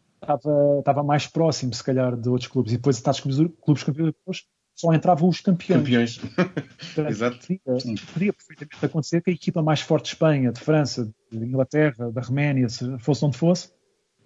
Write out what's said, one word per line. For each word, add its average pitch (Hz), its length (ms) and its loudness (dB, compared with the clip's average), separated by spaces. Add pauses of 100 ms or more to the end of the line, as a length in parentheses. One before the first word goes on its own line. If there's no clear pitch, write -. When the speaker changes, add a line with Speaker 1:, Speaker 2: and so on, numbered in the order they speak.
(220)
Speaker 1:
estava, 143 560 2
estava 139 240 0
mais 143 240 2
próximo, 156 460 0
se - 100 -10
calhar, 127 340 0
de 117 120 -4
outros 123 200 0
clubes. 113 240 0
E 123 40 0
depois, 123 220 2
a - 40 -14
taça 139 200 0
dos 135 140 -2
clubes, 160 240 2
clubes 143 240 2
campeões 156 240 -2
europeus, - 400 -10 (260)
só 165 180 0
entravam 160 360 4
os 170 120 0
campeões. 180 420 2
Speaker 2:
Campeões. 120 360 2
<laughs> - 760 -6
Speaker 1:
Portanto, 147 160 -2
Speaker 2:
Exato. 113 280 -4
Speaker 1:
podia, 131 420 -4
Speaker 3:
Sim. 120 140 -6 (180)
Speaker 1:
podia 190 200 -2
perfeitamente - 520 -12
acontecer 165 380 -2
que - 80 -2
a - 20 0
equipa 170 300 -4
mais 151 180 0
forte - 240 0
de - 60 -10
Espanha, 139 420 2
de 120 80 -10
França, 131 520 0 (180)
de 113 80 -8
Inglaterra, 127 760 -2
da 123 80 -6
Roménia, 131 480 0
se 123 300 -8
fosse 143 260 0
onde 139 120 0
fosse, 175 360 0 (540)